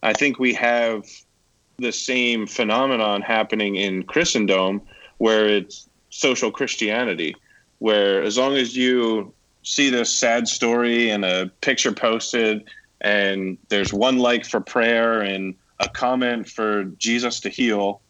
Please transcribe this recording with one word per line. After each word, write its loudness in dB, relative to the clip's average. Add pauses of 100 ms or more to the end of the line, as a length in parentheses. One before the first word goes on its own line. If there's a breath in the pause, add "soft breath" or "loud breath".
I 2
think 0
we 2
have 0 (720)
the -4
same -2
phenomenon 0
happening 0
in -2
Christendom 0 (380 loud breath)
where 4
it's -2 (220)
social 0
Christianity, -2 (460 soft breath)
where 4
as 0
long 2
as -2
you 0 (300)
see 0
this 0
sad 0
story 0
and -2
a -2 (100)
picture 0
posted 0 (360 loud breath)
and -2 (100)
there's 0
one 2
like 2
for -2
prayer 0
and -4 (260)
a -2
comment -2
for -2
Jesus -4
to -6
heal -2